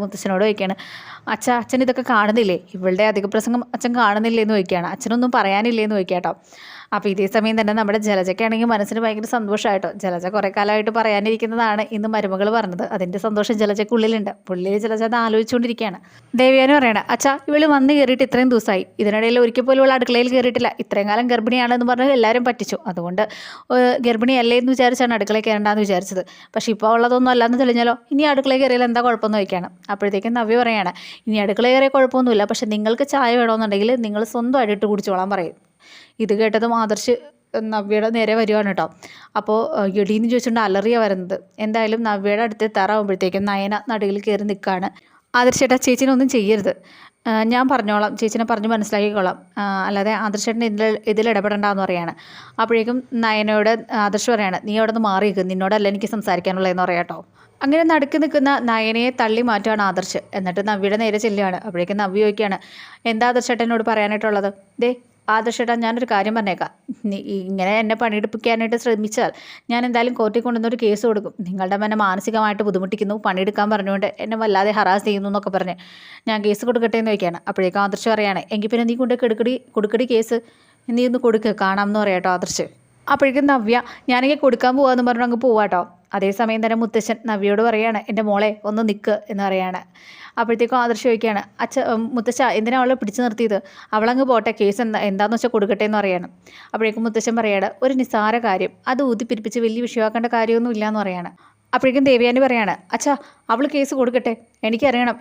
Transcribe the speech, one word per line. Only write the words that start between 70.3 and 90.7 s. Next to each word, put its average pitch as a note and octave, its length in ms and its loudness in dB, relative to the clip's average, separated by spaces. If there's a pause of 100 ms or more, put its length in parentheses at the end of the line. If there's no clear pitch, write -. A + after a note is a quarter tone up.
കൊണ്ടുവന്നൊരു A#3 400 -2
കേസ് G#3 280 0
കൊടുക്കും. G#3 300 -2
നിങ്ങളുടെ F#3+ 380 -4
മനെ G#3+ 260 -2
മാനസികമായിട്ട് G#3 600 0
ബുദ്ധിമുട്ടിക്കുന്നു, G3+ 640 -2
പണിയെടുക്കാൻ G3+ 440 0
പറഞ്ഞുകൊണ്ട് G3 380 -2 (160)
എന്നെ A3 200 -6
വല്ലാതെ G3+ 340 2
ഹറാസ് G3 300 2
ചെയ്യുന്നു" G3+ 240 -2
എന്നൊക്കെ G3 240 -4
പറഞ്ഞ് F3+ 200 -4 (520)
ഞാൻ A3 160 0
കേസ് G#3 220 0
കൊടുക്കട്ടെ A#3 320 0
എന്ന് A3 140 0
ചോദിക്കുകയാണ്. F3 360 -2
അപ്പോഴേക്കും F#3+ 360 0
ആദർശ് G3+ 260 -2
പറയാണ്, G#3 420 0
"എങ്കിൽ G#3+ 220 -4
പിന്നെ A#3 160 0
നീ A#3 60 -2
കൊണ്ട് B3 260 0
കൊടുക്കടി, A#3 340 0 (180)
കൊടുക്കടി G#3+ 380 0
കേസ്, A3+ 260 2 (500)
നീ A#3+ 200 0
ഒന്ന് B3 120 0
കൊടുക്ക്, A3 400 2
കാണാമെന്ന്" G3+ 400 0
പറയാട്ടോ F#3+ 300 0
ആദർശ്. F3+ 380 -2 (400)
അപ്പോഴേക്കും C#4 400 2
നവ്യ, A#3+ 280 2 (320)
"ഞാനെങ്കിൽ C4+ 340 2
കൊടുക്കാൻ B3+ 340 2
പോവാന്ന്" B3+ 280 4
പറഞ്ഞ് A#3+ 240 0
അങ്ങ് A#3+ 120 -2
പോവാട്ടോ. G#3+ 420 2 (320)
അതേസമയം G3+ 480 0
തന്നെ A3+ 180 0
മുത്തശ്ശൻ A3+ 380 -2 (100)
നവ്യയോട് G#3 380 0
പറയാണ്, A3 420 0
"എൻ്റെ A3 160 -2
മോളെ G#3 260 2 (140)
ഒന്ന് G#3+ 240 -2
നിൽക്ക്" G#3 280 -2 (140)
എന്ന് G3+ 140 -4
പറയാണ്. F#3 360 -2 (580)
അപ്പോഴത്തേക്കും A#3 420 0